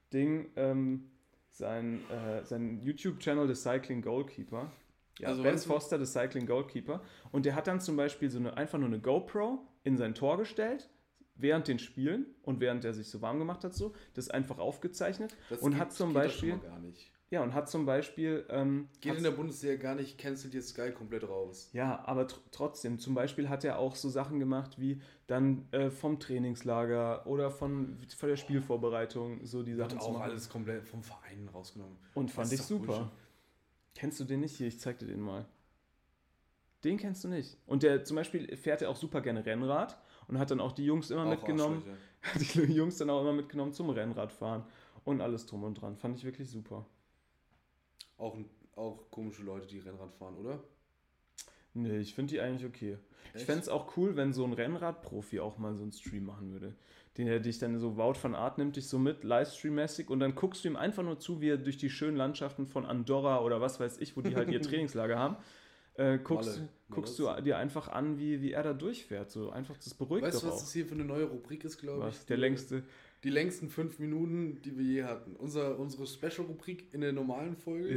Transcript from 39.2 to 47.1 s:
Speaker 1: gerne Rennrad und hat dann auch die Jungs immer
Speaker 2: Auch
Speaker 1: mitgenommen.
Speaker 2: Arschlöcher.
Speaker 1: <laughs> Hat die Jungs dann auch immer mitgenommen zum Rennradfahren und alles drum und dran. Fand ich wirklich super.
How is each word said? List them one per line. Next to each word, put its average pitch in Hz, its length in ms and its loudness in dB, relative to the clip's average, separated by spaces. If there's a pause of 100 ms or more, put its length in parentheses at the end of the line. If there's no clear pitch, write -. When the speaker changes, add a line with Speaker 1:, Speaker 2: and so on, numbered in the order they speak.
Speaker 1:
gerne 113 240 -2
Rennrad 131 540 0 (280)
und 131 120 0
hat 139 100 2
dann 127 120 2
auch 127 100 2
die 143 140 -2
Jungs 151 260 4
immer 160 140 2
Speaker 2:
Auch 160 40 4
Speaker 1:
mitgenommen. 156 480 2
Speaker 2:
Arschlöcher. - 200 -8 (240)
Speaker 1:
<laughs> - 0 -
Hat 151 480 4
die 160 40 6
Jungs 165 240 6
dann 147 140 0
auch 139 100 4
immer 147 120 4
mitgenommen 143 380 -2
zum 165 200 -2
Rennradfahren 113 720 -2 (400)
und 139 180 0
alles 113 240 -2
drum 104 180 -8
und 104 160 -4
dran. 104 160 -8
Fand 123 220 -4
ich 127 80 -10
wirklich 131 240 -8
super. 107 360 -10 (1300)